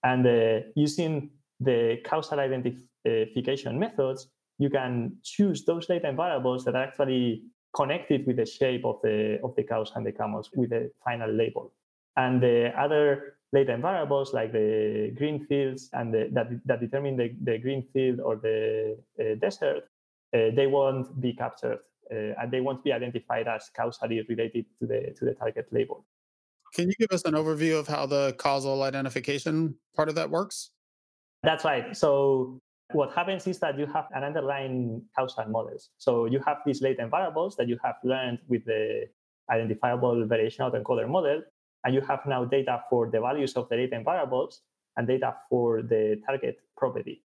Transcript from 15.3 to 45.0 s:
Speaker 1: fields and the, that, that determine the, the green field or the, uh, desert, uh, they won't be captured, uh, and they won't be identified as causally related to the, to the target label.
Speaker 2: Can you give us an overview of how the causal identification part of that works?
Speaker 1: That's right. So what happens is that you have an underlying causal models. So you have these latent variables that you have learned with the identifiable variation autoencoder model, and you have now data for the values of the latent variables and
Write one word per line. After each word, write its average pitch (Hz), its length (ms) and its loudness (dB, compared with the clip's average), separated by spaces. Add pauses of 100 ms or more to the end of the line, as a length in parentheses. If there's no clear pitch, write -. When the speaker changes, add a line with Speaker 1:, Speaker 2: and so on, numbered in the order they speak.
Speaker 1:
fields 135 480 -2
and 117 200 -2
the, 110 200 2
that, 120 160 0 (160)
that 123 160 0
determine 135 340 -2
the, 120 260 -2
the 117 160 0
green 131 240 -4 (120)
field 127 260 2
or 113 160 0
the, 110 600 -2 (220)
uh, 110 200 0
desert, 151 460 -2 (500)
uh, 113 180 4
they 139 140 4
won't 135 540 2
be 123 120 0
captured, 120 460 -4 (320)
uh, 107 300 -4
and 120 100 -4
they 131 80 0
won't 131 240 -2
be 143 80 2
identified 120 560 -2
as 110 280 -6
causally 117 520 -2
related 113 380 -2 (140)
to 123 60 -4
the, 117 320 -4
to 123 80 -4
the 120 80 0
target 117 380 -6
label. - 340 -2 (680)
Speaker 2:
Can 175 120 0
you 196 120 0
give 220 120 2
us 180 140 0
an 160 80 2
overview 156 460 2
of 147 80 -4
how 147 200 -2
the 139 320 2
causal 135 420 0
identification 139 960 -2 (200)
part 156 140 2
of 156 60 -4
that 160 160 -2
works? 190 400 -4 (720)
Speaker 1:
That's 160 200 2
right. 139 320 0
So 139 640 4 (340)
what 147 200 2
happens 180 320 -2
is 185 140 -4
that 143 180 0
you 147 100 0
have 151 280 -4
an 135 80 -2
underlying 135 800 -2 (120)
causal 127 300 -2
models. - 520 -6
So 120 280 2
you 127 220 2
have 147 180 0
these 139 160 0
latent 131 300 0
variables 170 460 -2
that 123 100 0
you 120 160 -2
have 120 200 -2
learned 127 440 -2
with 120 180 0
the 110 420 -2 (440)
identifiable 117 760 2
variation 113 400 0
autoencoder 113 420 0
model, 156 360 0 (420)
and 127 80 2
you 135 80 4
have 139 240 -4
now 131 180 0
data 131 460 0
for 120 220 2
the 113 80 2
values 131 340 -2
of 120 160 -4
the 117 60 0
latent 120 300 -2
variables 143 560 -2 (360)
and 120 100 -2